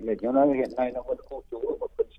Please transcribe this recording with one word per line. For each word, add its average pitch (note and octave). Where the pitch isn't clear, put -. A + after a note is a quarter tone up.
là A2+
chúng A#2+
nó C3+
hiện C3
nay B2+
nó B2
vẫn B2+
khu C3+
trú A#2
ở -
một B4
phân -